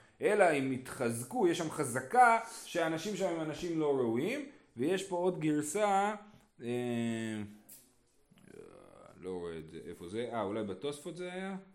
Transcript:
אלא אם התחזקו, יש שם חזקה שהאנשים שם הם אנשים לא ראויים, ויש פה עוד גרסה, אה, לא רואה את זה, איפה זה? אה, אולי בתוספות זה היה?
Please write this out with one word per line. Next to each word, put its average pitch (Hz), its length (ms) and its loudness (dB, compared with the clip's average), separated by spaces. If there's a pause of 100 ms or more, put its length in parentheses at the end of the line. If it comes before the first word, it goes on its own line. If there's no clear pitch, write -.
(220)
אלא 185 300 6
אם 135 200 2
התחזקו, 123 760 0
יש 165 100 4
שם 165 120 -2
חזקה 156 720 4 (260)
שהאנשים 165 500 -2
שם 185 120 0
הם 165 140 -2
אנשים 160 380 -4
לא 143 180 4
ראויים, 139 480 0 (320)
ויש 180 260 0
פה 180 120 -4
עוד 175 240 0
גרסה, 196 720 2 (480)
אה, 117 60 -8 (2500)
לא 90 80 -6
רואה 87 280 -6
את 78 120 -10
זה, 80 100 -12 (100)
איפה 87 180 -10
זה? 113 240 -4
אה, 117 120 -2
אולי 104 200 -2
בתוספות 143 540 -8
זה 180 160 -8
היה? 190 220 -6 (200)